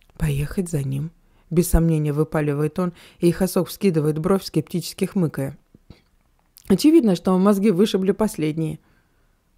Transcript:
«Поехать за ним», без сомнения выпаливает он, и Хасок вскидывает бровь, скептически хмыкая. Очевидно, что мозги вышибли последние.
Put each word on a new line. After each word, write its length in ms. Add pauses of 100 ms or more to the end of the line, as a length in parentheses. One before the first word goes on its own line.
(160)
«Поехать 540
за 120
ним», 280 (400)
без 180
сомнения 440
выпаливает 640
он, 140 (260)
и 140
Хасок 360
вскидывает 500
бровь, 260
скептически 600
хмыкая. 540 (1120)
Очевидно, 480
что 200
мозги 340
вышибли 420
последние. 640 (800)